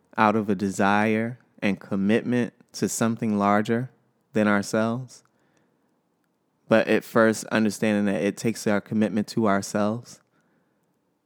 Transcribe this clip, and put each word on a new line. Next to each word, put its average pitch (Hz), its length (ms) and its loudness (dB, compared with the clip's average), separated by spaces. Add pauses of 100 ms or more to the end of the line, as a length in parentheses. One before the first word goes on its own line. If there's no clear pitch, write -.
(160)
out 107 180 4
of 107 140 0
a 104 60 0
desire 104 840 0 (240)
and 98 160 -2
commitment 110 760 -2 (200)
to - 160 -4
something 113 500 -2
larger 107 520 0 (460)
than 107 100 2
ourselves. 113 800 -2 (1400)
But 110 180 4
at 104 160 2
first, 113 440 2
understanding 107 580 0
that 98 180 -2
it 104 140 0
takes - 300 -4
our 104 140 0
commitment 107 480 0
to 110 200 -2
ourselves. 104 720 -2 (1040)